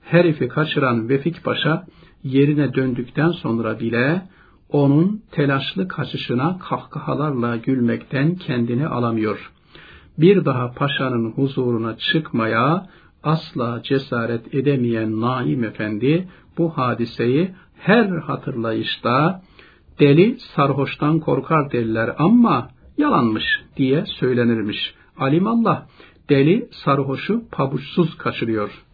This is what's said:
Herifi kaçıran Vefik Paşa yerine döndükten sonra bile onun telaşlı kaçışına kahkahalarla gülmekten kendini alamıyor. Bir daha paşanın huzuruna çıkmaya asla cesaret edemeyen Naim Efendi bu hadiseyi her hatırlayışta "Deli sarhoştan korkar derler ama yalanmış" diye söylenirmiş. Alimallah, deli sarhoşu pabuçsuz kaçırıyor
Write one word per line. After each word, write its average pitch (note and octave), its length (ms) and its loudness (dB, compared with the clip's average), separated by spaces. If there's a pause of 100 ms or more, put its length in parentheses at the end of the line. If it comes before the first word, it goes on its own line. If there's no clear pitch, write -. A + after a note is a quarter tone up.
Herifi D#3+ 460 2
kaçıran B2+ 600 0
Vefik C#3 340 -2
Paşa D3 420 -2 (380)
yerine C#3 500 2
döndükten C3 580 -2
sonra A2+ 480 -4
bile A#2+ 420 0 (480)
onun D3+ 520 4 (100)
telaşlı F3 560 -2
kaçışına C#3+ 720 -4
kahkahalarla C3+ 960 -4
gülmekten B2+ 800 0
kendini B2 520 -2
alamıyor. A2+ 640 -2 (680)
Bir E3+ 280 6
daha B2 260 -2
paşanın B2+ 600 -2
huzuruna A#2+ 680 -2
çıkmaya C#3 920 0 (340)
asla A#2+ 600 -2
cesaret A#2 680 -2
edemeyen A#2+ 680 0
Naim B2+ 420 -2
Efendi A2 640 -2 (300)
bu E3 120 0
hadiseyi B2 840 -2 (260)
her A3 280 4
hatırlayışta C3+ 1400 -2 (580)
"Deli D#3+ 400 6
sarhoştan C#3+ 800 0
korkar C#3+ 520 0
derler A2+ 460 -2
ama F#3 520 4 (280)
yalanmış" D3 480 2 (320)
diye C#3 280 2
söylenirmiş. A#2+ 880 -2 (220)
Alimallah, F3+ 680 0 (440)
deli D3 420 4
sarhoşu C#3 800 -2
pabuçsuz D3 680 -2
kaçırıyor A2 680 -4 (100)